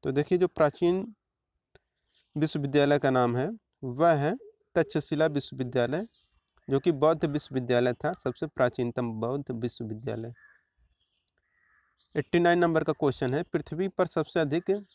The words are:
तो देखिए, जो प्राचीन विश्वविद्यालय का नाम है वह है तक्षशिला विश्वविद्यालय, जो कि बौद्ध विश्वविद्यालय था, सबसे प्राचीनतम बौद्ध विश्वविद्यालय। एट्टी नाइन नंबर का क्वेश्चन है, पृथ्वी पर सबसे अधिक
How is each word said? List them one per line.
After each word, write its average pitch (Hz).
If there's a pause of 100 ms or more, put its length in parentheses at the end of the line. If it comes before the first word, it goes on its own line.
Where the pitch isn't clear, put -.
तो 139
देखिए, 147
जो 175
प्राचीन 175 (1300)
विश्वविद्यालय 143
का 143
नाम 123
है 143 (340)
वह 143
है 147 (400)
तक्षशिला 160
विश्वविद्यालय, 131 (640)
जो 139
कि 175
बौद्ध 151
विश्वविद्यालय 127
था, 151
सबसे 143
प्राचीनतम 120
बौद्ध 120
विश्वविद्यालय। 113 (1800)
एट्टी 170
नाइन 175
नंबर 165
का 151
क्वेश्चन 135
है, 151
पृथ्वी 160
पर 185
सबसे 165
अधिक 160 (240)